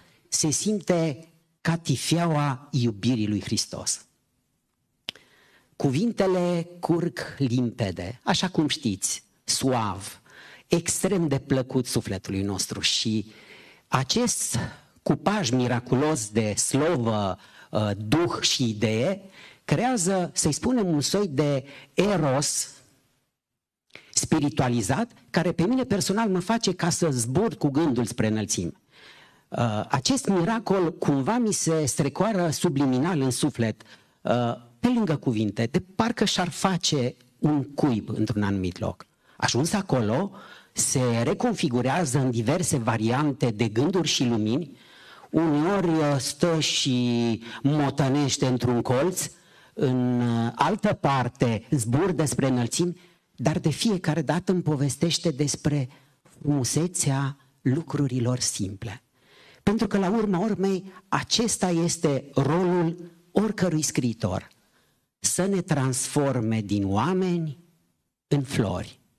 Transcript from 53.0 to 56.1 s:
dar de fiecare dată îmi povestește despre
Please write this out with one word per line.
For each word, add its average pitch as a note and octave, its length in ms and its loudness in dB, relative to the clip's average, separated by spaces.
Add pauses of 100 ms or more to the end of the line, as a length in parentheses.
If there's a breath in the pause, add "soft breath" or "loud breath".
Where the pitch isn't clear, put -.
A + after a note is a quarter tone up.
dar D#3 220 0
de E3+ 120 0
fiecare E3+ 520 0
dată D#3+ 300 0
îmi F3 100 2
povestește D3+ 680 0
despre C#3+ 580 -2 (340 soft breath)